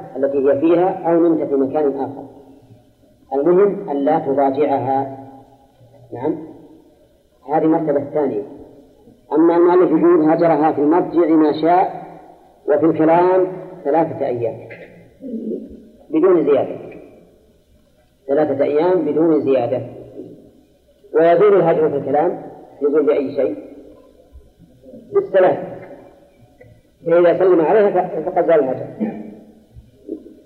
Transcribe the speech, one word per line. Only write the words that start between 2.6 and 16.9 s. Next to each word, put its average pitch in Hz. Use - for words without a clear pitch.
المهم 180
أن 143
لا 151
تضاجعها. 139
نعم، 135
هذه 160
المرتبة 156
الثانية. 131
أما 170
المؤلف 175
يقول: 160
"هجرها 160
في 151
المضجع 156
ما 156
شاء 175
وفي 147
الكلام 170
ثلاثة 147
أيام"، 120
بدون 165
زيادة، 131